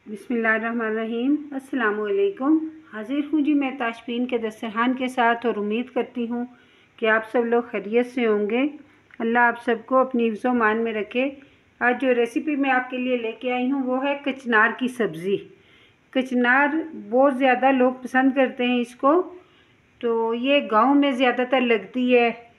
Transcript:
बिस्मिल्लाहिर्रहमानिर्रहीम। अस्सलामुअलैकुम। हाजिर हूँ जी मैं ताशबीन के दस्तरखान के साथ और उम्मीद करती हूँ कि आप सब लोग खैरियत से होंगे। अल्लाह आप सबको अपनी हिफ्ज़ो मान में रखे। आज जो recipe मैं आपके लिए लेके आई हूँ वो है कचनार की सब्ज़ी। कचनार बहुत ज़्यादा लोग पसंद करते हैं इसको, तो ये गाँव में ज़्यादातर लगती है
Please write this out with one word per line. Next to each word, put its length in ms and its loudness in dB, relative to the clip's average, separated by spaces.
बिस्मिल्लाहिर्रहमानिर्रहीम। 1300 -2
अस्सलामुअलैकुम। 1040 0
हाजिर 400 -6
हूँ 100 2
जी 120 0
मैं 240 -2
ताशबीन 480 -4
के 140 -2
दस्तरखान 540 -2
के 140 -4
साथ 380 0
और 120 -2
उम्मीद 320 -4
करती 360 -4
हूँ 200 -6
कि 100 -2
आप 240 2
सब 140 2
लोग 240 0
खैरियत 360 0
से 180 -2
होंगे। 380 0
अल्लाह 240 2
आप 220 2
सबको 300 0
अपनी 280 2
हिफ्ज़ो 300 -2
मान 240 2
में 160 -2
रखे। 300 -2
आज 200 2
जो 140 2
recipe 420 -2
मैं 140 0
आपके 280 -2
लिए 200 -2
लेके 320 -6
आई 180 -2
हूँ 160 -2
वो 160 -2
है 140 -2
कचनार 540 0
की 100 -2
सब्ज़ी। 460 -4
कचनार 720 2
बहुत 520 0
ज़्यादा 360 2
लोग 300 2
पसंद 320 2
करते 300 0
हैं 160 0
इसको, 340 0
तो 360 -2
ये 320 2
गाँव 280 4
में 180 4
ज़्यादातर 480 2
लगती 500 0
है 180 6